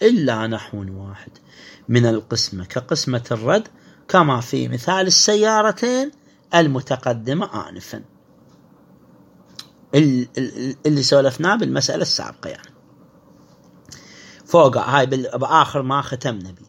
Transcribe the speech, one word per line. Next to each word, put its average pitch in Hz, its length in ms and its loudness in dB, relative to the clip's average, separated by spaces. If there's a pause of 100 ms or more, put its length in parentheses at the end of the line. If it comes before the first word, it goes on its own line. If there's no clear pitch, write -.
إلا 139 440 2
نحو 107 380 -6 (240)
واحد - 220 -18 (580)
من 120 180 4
القسمة 110 580 -4
كقسمة 127 680 -4
الرد، 127 380 -2 (400)
كما 147 320 4
في 123 280 -4
مثال 180 380 -2
السيارتين 214 1040 2 (440)
المتقدمة 127 1120 -2
آنفا، 95 340 -16 (1900)
ال-، 135 340 2 (100)
ال-، 127 380 -6 (100)
اللي 147 160 2
سولفناه 143 540 2
بالمسألة 139 460 -2
السابقة، - 480 -6
يعني - 240 -18 (1700)
فوق 143 300 6
هاي 127 300 2
بال-، 131 320 -4
بآخر 139 440 2
ما 135 200 -2
ختمنا 117 480 -8
بي. 90 180 -20